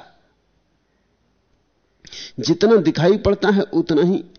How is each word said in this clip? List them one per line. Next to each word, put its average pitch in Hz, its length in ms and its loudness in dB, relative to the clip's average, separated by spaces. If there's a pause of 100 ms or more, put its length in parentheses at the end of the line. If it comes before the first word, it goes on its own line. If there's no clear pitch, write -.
(2500)
जितना 202 360 2
दिखाई 175 420 2
पड़ता 196 300 -2
है 196 140 2
उतना 165 400 -2
ही 180 220 0 (140)